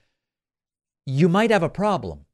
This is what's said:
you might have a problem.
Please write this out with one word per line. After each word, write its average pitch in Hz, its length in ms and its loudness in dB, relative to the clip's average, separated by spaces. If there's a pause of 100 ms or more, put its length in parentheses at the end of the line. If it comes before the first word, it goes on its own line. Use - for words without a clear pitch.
(1040)
you 143 240 2
might 214 220 2
have 202 100 2
a 160 80 -2
problem. 120 640 -6